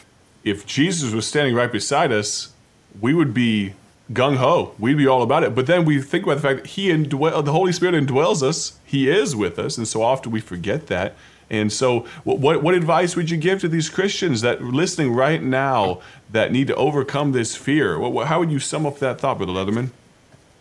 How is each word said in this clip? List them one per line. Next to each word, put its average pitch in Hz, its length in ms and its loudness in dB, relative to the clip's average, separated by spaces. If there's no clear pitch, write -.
if 98 220 -4
Jesus 151 460 0
was 110 140 -2
standing 143 280 0
right 120 160 2
beside 139 420 0
us, - 380 -4
we 123 140 2
would 151 180 2
be 107 420 0
gung-ho. 127 680 2
We'd 127 180 2
be 139 100 4
all 131 160 6
about 139 220 2
it. 117 100 0
But 127 120 0
then 175 180 4
we 147 180 2
think 180 220 -4
about 156 120 0
the 147 40 -4
fact 135 220 0
that - 80 -16
he 190 180 -4
indwe-, 151 560 0
the 143 80 0
Holy 185 180 2
Spirit 175 240 0
indwells 143 480 2
us. - 420 -2
He 135 240 0
is 180 280 2
with 92 220 -2
us. 127 200 -4
And 113 80 -4
so 110 160 -4
often 123 300 0
we 110 80 -2
forget 98 480 -6
that. 92 260 -2
And 107 220 0
so 123 340 0
what, - 160 0
what, 143 220 2
what 175 120 2
advice 170 420 2
would 170 140 -2
you 165 60 -2
give 185 240 0
to 185 80 -2
these 156 200 0
Christians 180 520 -2
that 120 200 0
are 123 120 -6
listening 151 400 0
right 143 300 2
now 127 580 0
that 107 200 2
need 131 160 2
to - 60 -2
overcome 143 580 0
this 117 240 -2
fear? 151 420 0
What, 123 140 -2
what, 120 140 -2
how 160 140 0
would 175 100 0
you 143 80 -2
sum 151 280 -4
up 139 120 -6
that 127 220 -2
thought, 127 180 -2
Brother 92 140 -4
Leatherman? 104 380 -2